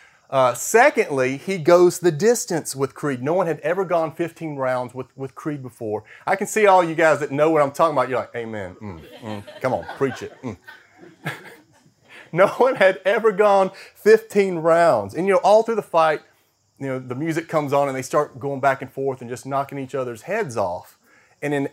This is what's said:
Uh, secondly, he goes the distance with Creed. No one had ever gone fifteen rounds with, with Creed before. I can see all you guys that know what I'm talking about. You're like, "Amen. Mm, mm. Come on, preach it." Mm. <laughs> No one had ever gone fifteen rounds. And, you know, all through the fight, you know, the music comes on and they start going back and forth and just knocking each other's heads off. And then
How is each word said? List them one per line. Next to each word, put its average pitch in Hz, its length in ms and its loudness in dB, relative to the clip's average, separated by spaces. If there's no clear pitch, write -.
Uh, 127 260 2
secondly, 185 840 2
he 190 200 -6
goes 175 440 4
the 170 100 2
distance 175 640 -2
with 135 200 -6
Creed. 139 280 -6
No 143 100 -2
one 180 140 0
had 156 140 -4
ever 180 240 -2
gone 165 280 -2
fifteen 165 440 -8
rounds 127 360 -4
with, 127 240 -14
with 135 200 -12
Creed 147 260 -8
before. 107 400 -8
I 190 80 0
can 196 140 -4
see 214 180 2
all 185 160 6
you 160 140 -4
guys 156 240 4
that 143 100 -6
know 147 200 2
what 156 120 4
I'm 139 80 0
talking 160 260 0
about. 127 120 0
You're 127 100 -4
like, 101 160 -8
"Amen. 110 480 -10
Mm, 92 180 -14
mm. 104 400 -14
Come 131 120 -2
on, 98 140 -6
preach 135 280 -4
it." - 80 -14
Mm. 113 140 -10
<laughs> 165 80 -8
No 180 160 4
one 254 260 0
had 190 300 4
ever 220 260 2
gone 196 400 2
fifteen 202 640 2
rounds. 160 580 4
And, 180 140 -2
you 190 60 4
know, 175 100 2
all 214 180 6
through 226 140 -4
the 202 60 -2
fight, 160 400 0
you 139 80 -10
know, 131 120 -4
the 127 160 -10
music 160 340 -4
comes 147 240 -2
on 143 160 2
and 135 80 -6
they 131 60 -6
start 147 360 -2
going 139 220 -8
back 135 220 0
and 135 80 -12
forth 135 300 -6
and 120 100 -14
just 123 160 -12
knocking 139 320 -6
each 131 160 -10
other's 127 280 -8
heads 180 340 -6
off. 90 420 -6
And 147 120 -4
then 139 200 -2